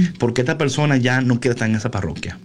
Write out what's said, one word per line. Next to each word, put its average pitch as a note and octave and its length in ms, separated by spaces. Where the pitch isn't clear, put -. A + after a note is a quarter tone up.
porque A#2+ 220
esta D#3 160
persona D3 400
ya B2+ 240
no B2 180
quiere B2 140
estar A2+ 160
en A2 60
esa G#2+ 140
parroquia. - 560